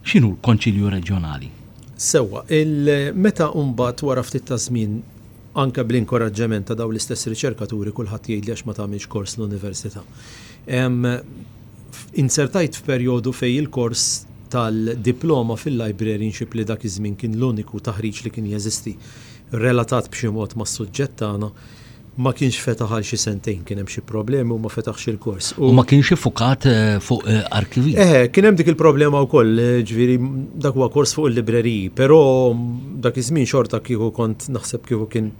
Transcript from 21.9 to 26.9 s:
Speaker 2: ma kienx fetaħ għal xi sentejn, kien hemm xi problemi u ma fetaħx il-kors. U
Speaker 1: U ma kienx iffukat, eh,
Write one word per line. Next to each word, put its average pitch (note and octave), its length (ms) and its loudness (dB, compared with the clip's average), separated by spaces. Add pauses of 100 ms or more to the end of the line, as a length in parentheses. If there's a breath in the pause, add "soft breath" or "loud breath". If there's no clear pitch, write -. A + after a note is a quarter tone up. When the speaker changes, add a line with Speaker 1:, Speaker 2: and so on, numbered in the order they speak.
Speaker 2:
ma B2+ 160 2
kienx B2+ 240 0
fetaħ A2+ 360 -2
għal G#2+ 100 -4
xi A2 140 -6
sentejn, G2+ 460 -4
kien G2+ 140 -6
hemm F#2+ 100 -8
xi - 160 -10
problemi A#2 460 -2
u A2+ 80 -2
ma A2 120 -6
fetaħx A2+ 400 -6
il-kors. G2+ 460 -6
U C3+ 120 4
Speaker 1:
U A#2+ 60 8
ma B2+ 120 8
kienx C#3 280 6
iffukat, B2+ 500 0
eh, A2 340 4